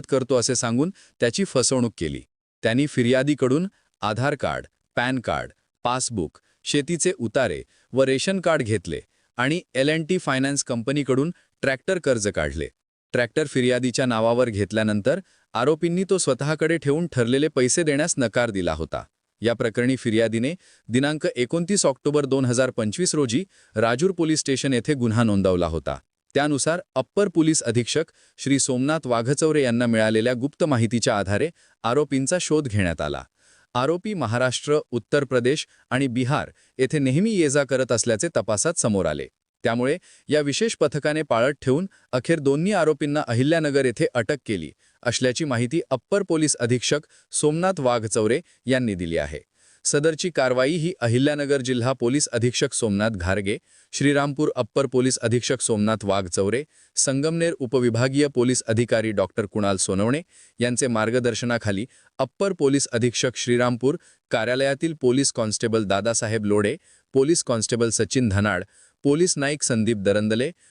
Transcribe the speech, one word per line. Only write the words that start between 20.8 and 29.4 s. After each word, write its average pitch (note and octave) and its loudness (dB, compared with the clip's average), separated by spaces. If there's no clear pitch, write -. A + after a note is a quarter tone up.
दिनांक C#3+ 0
एकोणतीस E3+ 0
ऑक्टोबर D3 0
दोन C3+ 0
हजार B2 2
पंचवीस A#2+ -2
रोजी C#3+ 0
राजूर B2 2
पोलीस D#3+ 0
स्टेशन C3+ -2
येथे B2+ 0
गुन्हा A#2+ 2
नोंदवला F#2+ 2
होता. D2+ -6
त्यानुसार D3 0
अप्पर G3 0
पोलीस D#3+ 2
अधीक्षक A#2+ -2
श्री C3+ 0
सोमनाथ C3+ 0
वाघचौरे C#3+ 2